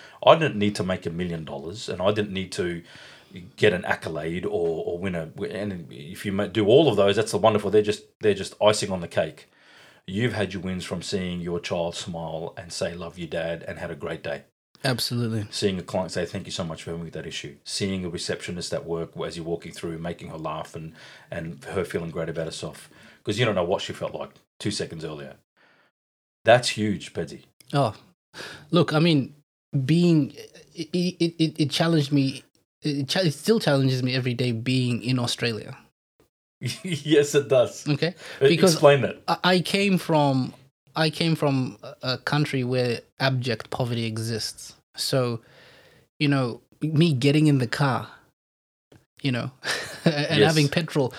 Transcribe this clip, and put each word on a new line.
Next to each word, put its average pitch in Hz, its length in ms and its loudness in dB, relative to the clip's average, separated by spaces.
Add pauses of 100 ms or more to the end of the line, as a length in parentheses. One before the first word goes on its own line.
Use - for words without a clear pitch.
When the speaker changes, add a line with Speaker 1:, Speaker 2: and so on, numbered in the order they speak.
(260)
Speaker 1:
I 147 100 8
didn't 139 220 -2
need 104 180 0
to 104 80 -4
make 92 220 -4
a 85 60 -6
million 82 340 -6
dollars, 80 440 -12
and 90 120 -6
I 98 100 2
didn't 104 220 -2
need 95 200 -6
to 87 280 -4 (760)
get 107 160 4
an 90 140 -2
accolade 82 600 -4
or, 85 380 -2
or 87 140 -4
win 92 160 -4
a, 80 160 -6 (140)
and 95 480 -6
if 71 340 -12
you 101 60 -4
ma-, 101 160 -2
do 101 180 0
all 135 240 8
of 107 60 4
those, 98 220 4
that's 113 160 0
the 107 40 2
wonderful. 104 320 4
They're 107 140 6
just, 104 180 -2 (180)
they're 107 140 4
just 92 260 -8
icing 104 320 4
on 90 100 -4
the 85 60 -8
cake. 80 400 -4 (600)
You've 104 260 -2
had 98 200 -4
your 90 100 -8
wins 92 220 -6
from 90 180 -8
seeing 90 360 -4
your 87 200 -4
child 85 360 -4
smile 82 640 -8
and 85 160 -14
say, 85 220 -6
"Love 87 240 -12
you, 82 80 -10
Dad," 82 400 -6
and 87 100 -10
had 82 140 -8
a 80 40 -10
great 80 280 -10
day. - 220 -8 (380)
Speaker 2:
Absolutely. 117 680 -2
Speaker 1:
Seeing 95 260 -2
a 85 60 -6
client 92 280 -4
say, 90 140 -4
"Thank 90 220 -8
you - 40 -10
so 95 120 -4
much 80 200 -8
for - 60 -10
helping 85 160 -6
with 78 80 -12
that 80 140 -10
issue." 71 360 -12
Seeing 95 400 -4
a 87 60 -6
receptionist 87 640 -6
at 80 120 -4
work 82 260 -4 (120)
as 80 140 -8
you're 82 80 -8
walking 82 260 -6
through, 82 280 -8
making 82 300 -8
her 82 80 -12
laugh 78 380 -8
and, 80 180 -12 (360)
and 85 360 -10
her 92 200 -4
feeling 85 260 -6
great 80 180 -6
about 80 180 -4
herself. - 420 -12 (340)
'Cause 104 140 -2
you 123 80 2
don't 107 100 2
know 90 80 0
what 87 200 -2
she - 100 -8
felt - 220 -8
like - 160 -10 (280)
two 104 120 -4
seconds 80 340 -8
earlier. 73 300 -12 (1080)
That's 123 240 6
huge, 104 440 -2
Pedsy. - 280 -8 (320)
Speaker 2:
Oh, 135 200 2 (800)
look, 165 220 4
I 151 60 4
mean, 156 360 2 (500)
being, 160 460 6 (420)
it, 160 200 -8
it, 175 500 0
it, 156 180 0
it 143 80 2
challenged 160 420 2
me. 135 320 2 (380)
It 143 280 -2
cha-, 190 120 0
it 165 120 2
still 220 260 2
challenges 135 420 2
me 127 140 0
every 127 180 0
day 120 200 0
being 123 500 0
in 127 160 0
Australia. 120 640 -4
Speaker 1:
<laughs> - 60 -20 (960)
Yes, 151 520 2
it 139 120 4
does. 127 400 2
Speaker 2:
Okay. 156 280 0 (260)
Speaker 1:
E-, 135 80 10
Speaker 2:
Because 170 240 6
Speaker 1:
explain 143 280 8
that. 95 260 -4
Speaker 2:
I, 170 160 2
I 180 180 6
came 196 360 2
from, 143 560 2 (420)
I 160 140 2
came 165 260 2
from 131 480 0
a, 127 120 -16 (180)
a 123 40 -4
country 143 480 0
where 123 340 0 (200)
abject 123 500 -2
poverty 117 360 -2
exists. 110 680 -6 (220)
So, 123 420 0 (800)
you 151 80 2
know, 131 320 2 (220)
me 156 320 4
getting 143 340 4
in 139 120 6
the 120 80 0
car, 120 400 0 (1160)
you 139 100 0
know, 120 200 -4 (280)
<laughs> - 260 -4
and 151 340 2
Speaker 1:
Yes. 143 80 8
Speaker 2:
having 156 220 4
petrol 156 500 0